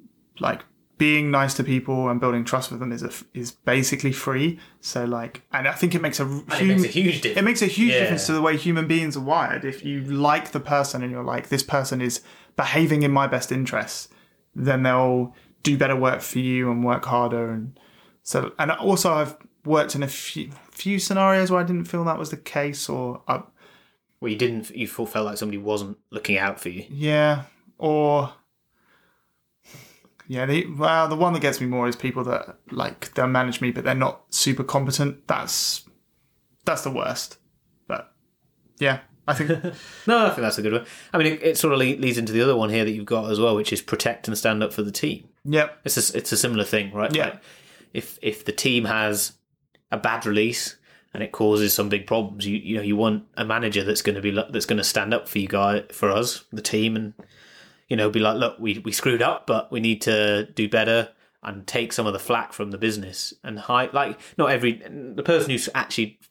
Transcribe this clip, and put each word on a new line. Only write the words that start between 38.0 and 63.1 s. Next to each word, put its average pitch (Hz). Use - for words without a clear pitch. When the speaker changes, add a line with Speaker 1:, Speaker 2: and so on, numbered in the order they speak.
Speaker 1:
yeah, 135
I 147
think 151
Speaker 2:
<laughs> -
No, 226
I 185
think -
that's 110
a 107
good 107
one. 117
I 175
mean, 156
it, 156
it 156
sort 151
of 135
le-, 131
leads 127
into 113
the 113
other 127
one 110
here 110
that 107
you've 107
got 110
as 107
well, 113
which 107
is 101
protect -
and 107
stand 107
up 104
for -
the 101
team. -
Speaker 1:
Yep. 151
Speaker 2:
It's -
a, -
s-, -
it's -
a 113
similar 113
thing, 101
right? 104
Speaker 1:
Yeah. 156
Speaker 2:
Like, -
if, -
if -
the 135
team 120
has 107
a 104
bad 113
release 110
and 104
it 107
causes 107
some 104
big 101
problems, 101
you, 101
you 107
know, 104
you 104
want 107
a 113
manager 110
that's 101
gonna 98
be, 101
lo-, 101
that's 113
gonna 107
stand 101
up -
for -
you 98
guy, 101
for -
us, 117
the 107
team, 110
and 107
you -
know, 107
be 107
like, 107
"Look, 117
we, 107
we 113
screwed 120
up, -
but 113
we 127
need 110
to 107
do 107
better," 110
and 101
take 117
some 113
of 101
the 98
flack -
from 104
the 98
business 104